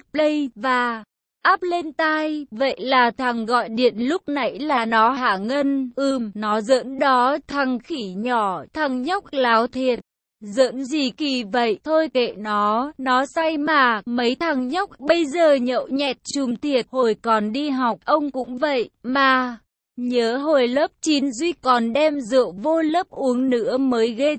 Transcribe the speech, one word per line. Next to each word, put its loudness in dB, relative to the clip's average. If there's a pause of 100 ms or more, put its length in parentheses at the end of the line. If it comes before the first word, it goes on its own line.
(120)
play 0
và -2 (380)
áp 2
lên -4
tai. -2
Vậy -2
là 2
thằng -2
gọi 0
điện 2
lúc -2
nãy -4
là 0
nó 4
hả 0
Ngân? -2
Ừm, 0
nó -2
giỡn 0
đó, 4 (100)
thằng -2
khỉ -8
nhỏ, -2
thằng -2
nhóc -4
láo 2
thiệt. -2 (440)
Giỡn 0
gì -2
kỳ -4
vậy, 0
thôi 2
kệ 0
nó, 0
nó 0 (100)
say 0
mà, 2
mấy 0
thằng -2
nhóc -4
bây 2
giờ 4
nhậu 0
nhẹt -2 (180)
chùm -2
thiệt, 0
hồi 0
còn 0
đi -2
học -2
ông 0
cũng -8
vậy, -2 (120)
mà. 2 (380)
Nhớ 0
hồi 2
lớp 0 (120)
chín 0
Duy -2
còn 0
đem 0
rượu 2 (100)
vô 2
lớp 0
uống 0
nữa 0
mới 2
ghê 0